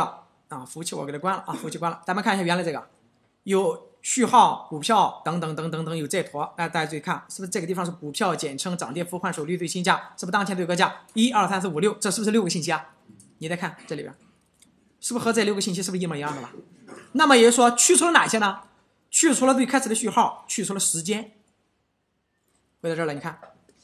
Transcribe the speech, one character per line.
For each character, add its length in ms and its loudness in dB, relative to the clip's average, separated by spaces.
啊， 180 -12
服 140 -16
务 40 -10
器 120 -10
我 100 -8
给 60 -10
它 80 -10
关 160 -2
了 100 -10
啊， 80 -8
服 140 -10
务 20 -8
器 80 -10
关 140 -4
了。 140 -14
咱 80 -2
们 100 -2
看 100 0
一 40 0
下 60 -2
原 140 2
来 60 -2
这 80 -4
个， 160 -10
有 460 0
序 240 0
号、 440 4
股 100 -8
票 460 2
等 160 -2
等 120 -4
等 160 -6
等 140 -6
等， 140 -6
有 100 -4
这 160 -2
坨。 340 -8
那 120 -4
大 160 -2
家 40 -10
注 60 -8
意 60 -8
看， 260 -6
是 140 -14
不 40 -8
是 60 -10
这 80 -2
个 80 -4
地 60 -4
方 120 -4
是 60 -6
股 180 -12
票 240 0
简 240 -6
称 200 -6
涨 160 -8
跌 100 -6
幅 160 -8
换 140 -4
手 100 -8
率 140 -4
对 100 -6
新 160 -6
价？ 340 0
是 80 -10
不 20 -8
是 40 -6
当 140 0
前 100 -4
对 100 -2
割 80 -2
价？ 280 0
一、 200 4
二、 120 4
三、 160 -2
四、 60 -2
五、 140 -2
六， 140 2
这 140 -4
是 120 -2
不 40 -2
是 60 2
六 100 4
个 80 -2
信 140 -4
息 80 -2
啊？ 200 -4
你 100 -8
再 80 -4
看 180 -8
这 100 -8
里 60 -10
边， 120 -14
是 140 -8
不 60 -4
是 60 -4
和 80 2
这 100 2
六 120 0
个 60 -2
信 120 -2
息 80 -4
是 80 -6
不 80 -4
是 60 -2
一 20 -2
模 100 -6
一 40 -6
样 160 -6
的 60 -10
了？ 100 -14
那 120 4
么 100 8
也 80 10
就 60 10
是 60 4
说， 160 6
去 240 4
除 100 6
了 60 4
哪 160 4
些 100 0
呢？ 240 -2
去 240 4
除 120 2
了 100 6
最 100 2
开 140 0
始 100 -2
的 60 0
序 140 -2
号， 380 2
去 160 -4
除 100 -4
了 60 -4
时 220 -2
间。 300 -4
回 80 -4
到 60 -4
这 60 -4
儿 40 0
了， 80 -2
你 60 -8
看， 200 -10